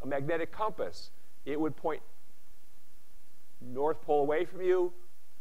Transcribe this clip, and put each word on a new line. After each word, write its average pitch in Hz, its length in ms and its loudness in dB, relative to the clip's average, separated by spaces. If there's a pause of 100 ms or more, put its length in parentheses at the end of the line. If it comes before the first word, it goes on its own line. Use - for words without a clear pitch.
a - 20 -2
magnetic 151 460 0
compass, 165 600 0 (340)
it 147 140 0
would 156 180 0
point 156 240 0 (1600)
north 135 400 0
pole 147 200 4
away 151 240 2
from 185 160 -2
you, 180 300 4 (500)